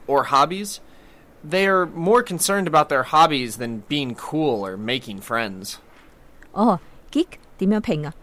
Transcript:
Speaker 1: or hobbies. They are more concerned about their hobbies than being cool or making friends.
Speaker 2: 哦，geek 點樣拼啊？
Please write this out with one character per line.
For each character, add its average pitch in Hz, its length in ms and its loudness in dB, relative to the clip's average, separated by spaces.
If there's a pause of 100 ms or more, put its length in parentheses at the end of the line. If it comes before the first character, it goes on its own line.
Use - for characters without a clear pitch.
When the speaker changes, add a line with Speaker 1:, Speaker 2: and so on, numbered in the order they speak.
Speaker 1:
or 135 180 2
hobbies. 170 540 2 (680)
They 190 180 2
are 190 200 2
more 185 360 2
concerned 190 440 -2
about 151 220 4
their 131 160 0
hobbies 143 520 2
than 117 320 -8
being 139 260 -2
cool 147 460 -2
or 95 160 -6
making 107 460 -6
friends. 104 540 -6 (760)
Speaker 2:
哦， 202 260 2 (320)
geek - 280 -2 (200)
點 190 120 0
樣 214 100 2
拼 156 260 -2
啊？ 147 60 -10 (100)